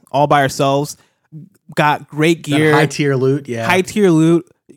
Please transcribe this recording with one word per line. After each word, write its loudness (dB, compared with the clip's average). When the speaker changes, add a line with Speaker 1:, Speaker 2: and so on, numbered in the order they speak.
Speaker 1:
all 0
by 2
ourselves, -2
got 0
great 0
Speaker 2:
That -2
Speaker 1:
gear. 2
Speaker 2:
high 2
tier -2
loot, -2
yeah. -6
Speaker 1:
High 2
tier 0
loot, 2